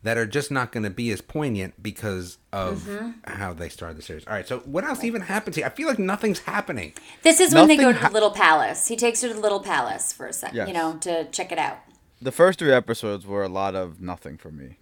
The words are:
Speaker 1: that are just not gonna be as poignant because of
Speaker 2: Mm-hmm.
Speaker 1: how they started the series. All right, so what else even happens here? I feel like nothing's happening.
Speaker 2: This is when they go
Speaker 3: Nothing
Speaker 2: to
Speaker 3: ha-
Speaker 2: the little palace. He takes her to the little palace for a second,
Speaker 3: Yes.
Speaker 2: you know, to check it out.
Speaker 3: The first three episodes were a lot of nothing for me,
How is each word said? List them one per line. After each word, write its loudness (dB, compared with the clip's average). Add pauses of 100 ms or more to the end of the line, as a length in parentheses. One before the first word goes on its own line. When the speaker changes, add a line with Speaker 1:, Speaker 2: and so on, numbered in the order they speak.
Speaker 1:
that 0
are 0
just -4
not -2
gonna -4
be -4
as -4
poignant -6
because -6 (160)
of -4
Speaker 2:
Mm-hmm. -8 (240)
Speaker 1:
how -6
they -10
started -14
the -18
series. -14
All -6
right, -6
so -6
what -6
else -6
even -4
happens -6
here? -4
I -2
feel -6
like -2
nothing's -2
happening. -6 (300)
Speaker 2:
This 8
is 6
when 10
they 8
go 6
Speaker 3:
Nothing 8
Speaker 2:
to -4
Speaker 3:
ha- 4
Speaker 2:
the 2
little 4
palace. 4
He -2
takes 0
her -2
to -4
the -10
little 2
palace -2
for -12
a -10
second, -8
Speaker 3:
Yes. -2
Speaker 2:
you -8
know, -2
to -2
check -6
it -6
out. -4 (400)
Speaker 3:
The -4
first 6
three 4
episodes 0
were -2
a -2
lot -2
of -6
nothing -12
for -18
me, -16